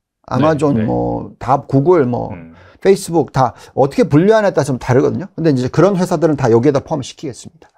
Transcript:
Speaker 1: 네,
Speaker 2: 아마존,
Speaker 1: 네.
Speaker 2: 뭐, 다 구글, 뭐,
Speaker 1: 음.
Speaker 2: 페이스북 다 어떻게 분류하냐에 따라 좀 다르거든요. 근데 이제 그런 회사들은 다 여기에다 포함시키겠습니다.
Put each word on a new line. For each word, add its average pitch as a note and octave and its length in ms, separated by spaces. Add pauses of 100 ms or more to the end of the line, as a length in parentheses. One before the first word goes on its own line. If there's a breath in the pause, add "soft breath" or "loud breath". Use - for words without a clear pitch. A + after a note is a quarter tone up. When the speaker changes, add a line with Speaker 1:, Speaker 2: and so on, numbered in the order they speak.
(300)
Speaker 1:
네, - 60
Speaker 2:
아마존, D3 400
Speaker 1:
네. A2 80
Speaker 2:
뭐, A#2 560
다 C3 220
구글, C#3+ 440
뭐, A#2 280
Speaker 1:
음. E2 200 (280 loud breath)
Speaker 2:
페이스북 F#3 500
다 C3 220 (200 loud breath)
어떻게 C#3 300
분류하냐에 G3 480
따라 C#3+ 140
좀 B2+ 120
다르거든요. C3+ 580
근데 D#3+ 160
이제 B2+ 180
그런 F#3+ 260
회사들은 E3+ 400
다 B2+ 160
여기에다 B2+ 300
포함시키겠습니다. - 960